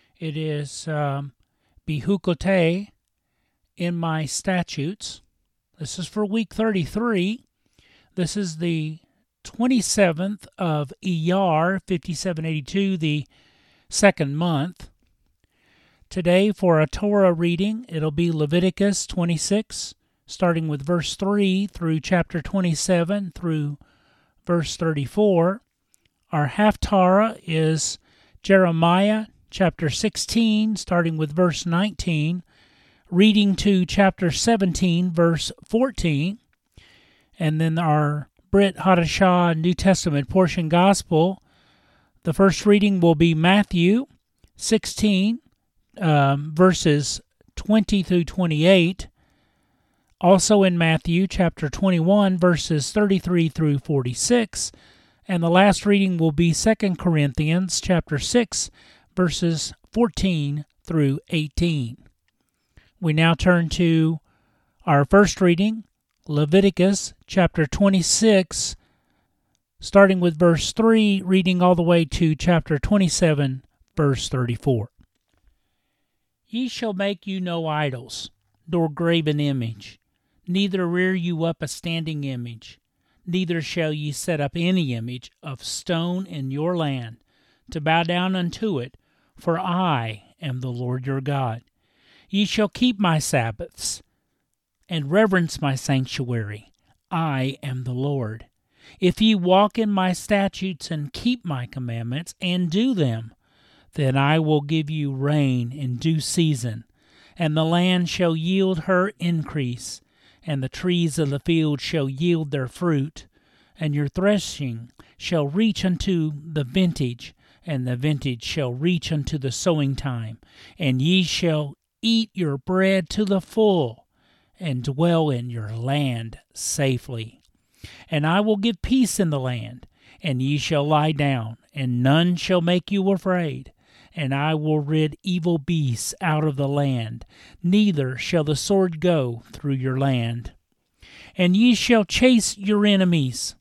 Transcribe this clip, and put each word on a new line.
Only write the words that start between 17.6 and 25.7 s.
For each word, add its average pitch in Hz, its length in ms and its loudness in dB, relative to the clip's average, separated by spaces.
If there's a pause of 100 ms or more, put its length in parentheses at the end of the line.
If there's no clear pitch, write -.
it'll 156 240 -4
be 165 220 0
Leviticus 175 760 0
twenty-six, - 880 -4 (300)
starting 165 420 -2
with 147 140 -4
verse 165 340 -2
three 196 520 0
through 160 340 -4
chapter 170 400 -2
twenty-seven 180 920 -2
through 151 420 -4 (680)
verse 170 320 -2
thirty-four. 175 800 0 (720)